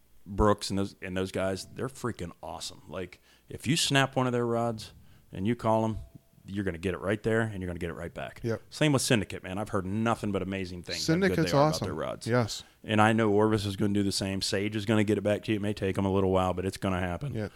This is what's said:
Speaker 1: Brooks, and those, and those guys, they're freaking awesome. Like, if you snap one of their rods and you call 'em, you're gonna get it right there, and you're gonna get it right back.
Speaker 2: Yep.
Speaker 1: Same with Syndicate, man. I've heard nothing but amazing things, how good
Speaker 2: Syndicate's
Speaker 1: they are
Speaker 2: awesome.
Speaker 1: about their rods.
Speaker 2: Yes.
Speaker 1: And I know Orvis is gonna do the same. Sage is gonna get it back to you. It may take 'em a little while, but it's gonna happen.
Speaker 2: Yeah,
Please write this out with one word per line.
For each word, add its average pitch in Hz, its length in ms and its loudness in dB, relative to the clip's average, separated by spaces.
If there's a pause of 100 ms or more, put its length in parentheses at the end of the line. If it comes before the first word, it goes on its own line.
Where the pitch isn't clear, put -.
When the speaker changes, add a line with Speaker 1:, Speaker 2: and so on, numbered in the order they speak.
(260)
Speaker 1:
Brooks, 104 440 2
and 98 80 0
those, 98 220 -4
and 92 160 -6
those 95 140 0
guys, 95 360 -2 (100)
they're 123 120 -6
freaking 101 440 -6 (100)
awesome. 82 460 -12
Like, 90 320 -10 (280)
if - 200 -10
you 160 80 2
snap 139 400 2
one 127 100 2
of 123 60 0
their 120 140 0
rods 117 460 -2 (400)
and 92 140 -4
you 120 80 2
call 110 300 2
'em, 110 140 -2 (480)
you're 98 180 -6
gonna 87 120 -2
get 87 160 -2
it 80 80 -6
right 107 220 -2
there, 113 200 2
and 104 200 -4
you're 90 60 -4
gonna 87 100 -6
get 87 100 -4
it 80 60 -6
right 82 180 -10
back. - 300 -10
Speaker 2:
Yep. 113 260 -2
Speaker 1:
Same 151 240 2
with 131 100 4
Syndicate, 98 400 0
man. 92 160 -8
I've 107 120 -6
heard 95 160 -2
nothing 107 460 0
but 95 100 0
amazing 90 400 -6
things, 87 240 -6
how 160 80 4
good 185 180 2
Speaker 2:
Syndicate's 95 200 2
Speaker 1:
they 143 60 4
are 139 100 6
Speaker 2:
awesome. 156 180 -2
Speaker 1:
about - 0 -
their 76 80 -4
rods. 65 320 -6
Speaker 2:
Yes. 117 380 0 (200)
Speaker 1:
And 107 160 2
I 110 140 8
know 110 160 4
Orvis 107 340 4
is 101 120 -2
gonna 104 180 0
do 101 80 2
the 98 100 2
same. 98 300 -2
Sage 104 340 -2
is 101 80 -2
gonna 107 200 4
get 107 140 2
it 95 40 -4
back 101 220 0
to 113 80 -2
you. 107 40 2
It 98 60 -2
may 104 100 -2
take 95 240 -2
'em 98 80 0
a 95 80 2
little 95 200 4
while, 92 200 4
but 90 140 -4
it's 95 100 -4
gonna 92 240 -2
happen. 92 320 -4
Speaker 2:
Yeah, 107 240 -6